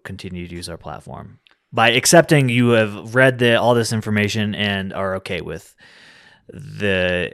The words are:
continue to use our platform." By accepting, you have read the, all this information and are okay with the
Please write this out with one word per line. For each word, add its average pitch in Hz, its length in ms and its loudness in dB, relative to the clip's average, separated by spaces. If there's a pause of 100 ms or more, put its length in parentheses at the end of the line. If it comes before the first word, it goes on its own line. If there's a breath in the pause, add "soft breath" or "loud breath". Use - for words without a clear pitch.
continue 92 440 -12
to 87 60 -14
use 87 140 -12
our 82 100 -12
platform." - 600 -16 (340)
By 117 200 4
accepting, 143 560 4
you 120 220 2
have 107 440 0
read 127 240 4
the, 120 160 4
all 113 200 4
this 117 180 0
information 107 640 -2
and 98 360 -4
are 95 240 -6
okay 95 240 -8
with 80 340 -14 (720 loud breath)
the 92 840 -4